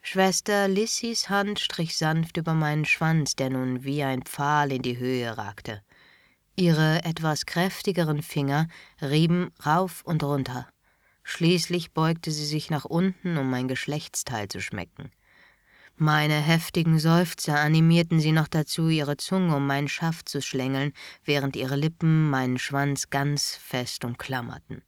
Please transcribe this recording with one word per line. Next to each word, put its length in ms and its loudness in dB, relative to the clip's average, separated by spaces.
Schwester 600 2
Lissys 640 -2
Hand 300 0
strich 360 -4
sanft 400 0
über 180 -2
meinen 300 0
Schwanz, 520 2
der 140 -2
nun 340 -2
wie 180 -2
ein 200 0
Pfahl 500 2
in 100 -2
die 160 -2
Höhe 400 -2
ragte. 420 -10
Ihre 480 4
etwas 420 -2
kräftigeren 760 -2
Finger 480 0
rieben 520 2
rauf 400 0
und 200 -2
runter. 440 -2
Schließlich 680 0
beugte 380 0
sie 160 -4
sich 240 -4
nach 140 -2
unten, 520 -2
um 140 0
mein 180 -2
Geschlechtsteil 800 -6
zu 120 -10
schmecken. 500 -10
Meine 440 2
heftigen 580 2
Seufzer 640 2
animierten 580 6
sie 140 2
noch 160 2
dazu, 400 0
ihre 280 0
Zunge 380 0
um 120 2
meinen 220 0
Schaft 400 -4
zu 140 -4
schlängeln, 500 -2
während 300 0
ihre 220 -2
Lippen 540 2
meinen 280 0
Schwanz 520 -2
ganz 460 -2
fest 480 -8
umklammerten. 840 -8